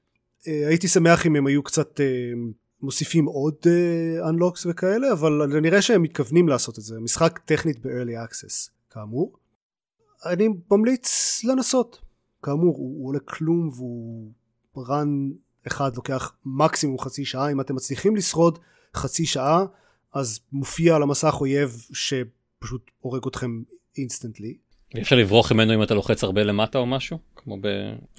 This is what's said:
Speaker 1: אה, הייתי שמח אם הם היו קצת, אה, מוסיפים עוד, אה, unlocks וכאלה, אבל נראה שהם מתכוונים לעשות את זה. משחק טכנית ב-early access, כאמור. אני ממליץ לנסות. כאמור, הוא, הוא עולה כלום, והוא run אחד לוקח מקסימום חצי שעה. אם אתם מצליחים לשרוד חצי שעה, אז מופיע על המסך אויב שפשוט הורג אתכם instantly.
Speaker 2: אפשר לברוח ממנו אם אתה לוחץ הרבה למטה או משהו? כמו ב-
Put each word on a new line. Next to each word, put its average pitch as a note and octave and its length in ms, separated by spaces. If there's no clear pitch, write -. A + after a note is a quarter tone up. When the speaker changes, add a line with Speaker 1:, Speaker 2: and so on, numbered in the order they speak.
Speaker 1:
אה, D3+ 200
הייתי F3 200
שמח E3+ 380
אם D#3+ 100
הם C#3 120
היו C#3 160
קצת, - 380
אה, C#3 40
מוסיפים D3 440
עוד, D3 300
אה, E3+ 640
unlocks F3 400
וכאלה, G3+ 420
אבל D3+ 500
נראה E3+ 200
שהם G3 200
מתכוונים D#3 480
לעשות B2 280
את A2 60
זה. A2+ 160
משחק E3 460
טכנית D3+ 340
ב-early A#2+ 500
access, - 400
כאמור. A2+ 440
אני F3+ 220
ממליץ A3+ 720
לנסות. B3 580
כאמור, D#3 340
הוא, C3+ 220
הוא B2+ 80
עולה C#3 120
כלום, E3 560
והוא A#2 560
run C#3 560
אחד C3+ 280
לוקח B2+ 380
מקסימום C3+ 540
חצי C3+ 260
שעה. C3+ 260
אם C3+ 100
אתם C3+ 140
מצליחים C3+ 400
לשרוד E3 440
חצי D#3+ 300
שעה, D3+ 400
אז B2 260
מופיע D#3+ 440
על D3 80
המסך C#3+ 380
אויב C3+ 520
שפשוט - 1000
הורג B2+ 260
אתכם A#2+ 340
instantly. A#2 540
Speaker 2:
אפשר C3+ 140
לברוח A2+ 360
ממנו A2 220
אם G#2+ 100
אתה G#2 100
לוחץ G#2+ 300
הרבה G2+ 200
למטה G#2 340
או B2+ 80
משהו? C3 320
כמו G#2 260
ב- G#2 40